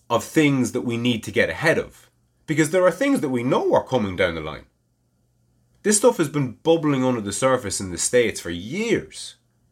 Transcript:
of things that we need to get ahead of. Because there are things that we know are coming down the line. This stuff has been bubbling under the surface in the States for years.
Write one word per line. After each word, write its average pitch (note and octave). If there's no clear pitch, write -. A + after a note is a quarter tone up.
of A2+
things C#3
that B2
we A#2
need A#2
to -
get G2+
ahead C3+
of. -
Because D3+
there F#3
are F3+
things C4+
that D3
we B2
know A#3
are -
coming G#2
down F2
the D#2+
line. D2+
This G#3+
stuff A#3+
has D#3
been C3+
bubbling D3+
under B2+
the G2+
surface B2+
in F#2+
the E2
States A#2
for F2
years. C3+